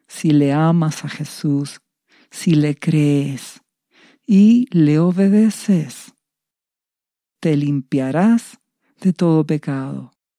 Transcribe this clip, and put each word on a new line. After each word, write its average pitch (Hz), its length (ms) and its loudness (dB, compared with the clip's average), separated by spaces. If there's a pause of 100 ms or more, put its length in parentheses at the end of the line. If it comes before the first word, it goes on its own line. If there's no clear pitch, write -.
si - 240 -4
le 143 220 2
amas 160 500 0
a 147 60 -10
Jesús, 143 720 -6 (480)
si - 260 -2
le 147 200 0
crees 143 840 -2 (640)
y 226 460 4
le 151 280 2
obedeces. 196 1120 0 (1300)
Te 156 180 0
limpiarás 143 1000 -2 (420)
de 185 120 0
todo 160 320 0
pecado. 135 680 -8 (280)